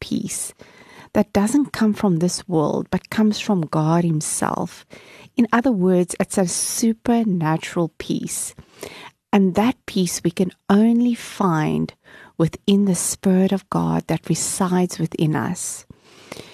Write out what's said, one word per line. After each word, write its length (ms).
peace 540
that 220
doesn't 400
come 180
from 240
this 320
world, 420
but 200
comes 280
from 220
God 420
Himself. 840
In 160
other 180
words, 480
it's 200
a 100
supernatural 1500
peace. 560
And 260
that 280
peace 400
we 60
can 220
only 440
find 800
within 480
the 80
Spirit 580
of 160
God 380
that 240
resides 680
within 380
us. 480